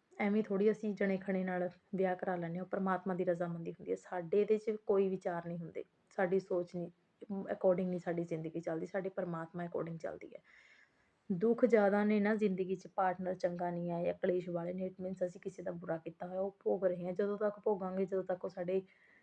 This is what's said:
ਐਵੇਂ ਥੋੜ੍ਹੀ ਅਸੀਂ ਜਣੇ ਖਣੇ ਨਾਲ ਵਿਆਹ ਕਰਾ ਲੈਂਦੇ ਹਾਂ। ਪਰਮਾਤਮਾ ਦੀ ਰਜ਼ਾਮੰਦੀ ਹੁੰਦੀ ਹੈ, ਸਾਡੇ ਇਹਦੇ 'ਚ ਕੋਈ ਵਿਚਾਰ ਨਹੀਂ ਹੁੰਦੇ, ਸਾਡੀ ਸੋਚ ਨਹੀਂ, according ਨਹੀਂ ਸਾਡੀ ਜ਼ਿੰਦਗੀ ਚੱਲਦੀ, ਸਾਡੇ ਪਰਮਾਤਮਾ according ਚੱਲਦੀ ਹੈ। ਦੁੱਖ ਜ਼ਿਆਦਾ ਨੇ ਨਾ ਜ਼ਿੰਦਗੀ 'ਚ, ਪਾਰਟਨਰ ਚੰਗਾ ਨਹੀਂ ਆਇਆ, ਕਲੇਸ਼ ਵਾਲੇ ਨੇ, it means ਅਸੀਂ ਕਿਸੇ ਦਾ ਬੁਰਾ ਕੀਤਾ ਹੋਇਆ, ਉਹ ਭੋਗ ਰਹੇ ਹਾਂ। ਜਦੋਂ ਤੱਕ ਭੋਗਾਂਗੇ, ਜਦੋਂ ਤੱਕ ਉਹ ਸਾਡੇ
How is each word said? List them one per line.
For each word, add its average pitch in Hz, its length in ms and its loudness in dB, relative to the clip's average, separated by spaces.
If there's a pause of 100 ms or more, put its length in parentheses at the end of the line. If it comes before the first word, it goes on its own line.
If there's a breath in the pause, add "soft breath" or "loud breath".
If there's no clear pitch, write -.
(200)
ਐਵੇਂ 214 240 2
ਥੋੜ੍ਹੀ 208 280 4
ਅਸੀਂ 214 220 -2
ਜਣੇ 196 240 2
ਖਣੇ 190 260 -2
ਨਾਲ 180 260 0 (260)
ਵਿਆਹ 185 200 2
ਕਰਾ 180 200 -2
ਲੈਂਦੇ 170 240 -4
ਹਾਂ। 185 60 -6
ਪਰਮਾਤਮਾ 190 480 0
ਦੀ 180 120 0
ਰਜ਼ਾਮੰਦੀ 170 460 0
ਹੁੰਦੀ 175 200 -8
ਹੈ, 185 40 0
ਸਾਡੇ 180 460 0
ਇਹਦੇ 214 160 4
'ਚ 214 280 -4
ਕੋਈ 196 240 4
ਵਿਚਾਰ 185 360 -2
ਨਹੀਂ 170 120 -6
ਹੁੰਦੇ, 165 260 -8 (260)
ਸਾਡੀ 190 300 2
ਸੋਚ 180 360 -2
ਨਹੀਂ, 175 160 -4 (420)
according 190 540 2
ਨਹੀਂ 180 120 -2
ਸਾਡੀ 170 240 -2
ਜ਼ਿੰਦਗੀ 165 360 -6
ਚੱਲਦੀ, 170 260 -4
ਸਾਡੇ 190 240 -4
ਪਰਮਾਤਮਾ 175 540 -4
according 170 340 -4
ਚੱਲਦੀ - 380 -10
ਹੈ। - 60 -20 (880 soft breath)
ਦੁੱਖ 226 340 4
ਜ਼ਿਆਦਾ 202 380 6
ਨੇ 214 160 4
ਨਾ 208 160 2
ਜ਼ਿੰਦਗੀ 190 400 0
'ਚ, 185 120 -8
ਪਾਰਟਨਰ 185 480 0
ਚੰਗਾ 175 360 -2
ਨਹੀਂ 175 200 -2
ਆਇਆ, 175 220 0
ਕਲੇਸ਼ 180 360 0
ਵਾਲੇ 175 240 -4
ਨੇ, 185 160 -4
it 185 140 -12
means 185 220 -4
ਅਸੀਂ 180 160 -6
ਕਿਸੇ 185 220 -10
ਦਾ 185 80 -4
ਬੁਰਾ 170 260 -4
ਕੀਤਾ 170 300 -10
ਹੋਇਆ, 185 120 -4
ਉਹ 196 240 -4
ਭੋਗ 196 220 2
ਰਹੇ 180 200 0
ਹਾਂ। 180 80 -2
ਜਦੋਂ 202 240 0
ਤੱਕ 208 220 0
ਭੋਗਾਂਗੇ, 190 460 0
ਜਦੋਂ 190 180 0
ਤੱਕ 180 200 -2
ਉਹ 190 60 -6
ਸਾਡੇ 185 320 0 (420 soft breath)